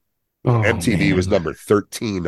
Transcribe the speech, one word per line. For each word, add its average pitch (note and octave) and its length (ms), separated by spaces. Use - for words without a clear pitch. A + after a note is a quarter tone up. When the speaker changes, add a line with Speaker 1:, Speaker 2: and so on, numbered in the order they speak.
Speaker 1:
Oh, A#2+ 180
Speaker 2:
M F#2+ 160
T G2+ 160
V D#2+ 180
was F#2 140
Speaker 1:
man. F#2+ 60
Speaker 2:
number E2 200
thirteen G2+ 760